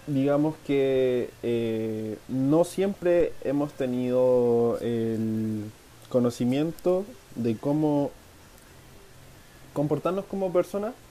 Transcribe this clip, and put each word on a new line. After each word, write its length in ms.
digamos 480
que, 640
eh, 840
no 380
siempre 680
hemos 280
tenido 1080
el 920
conocimiento 960
de 200
cómo 540
comportarnos 520
como 280
personas, 420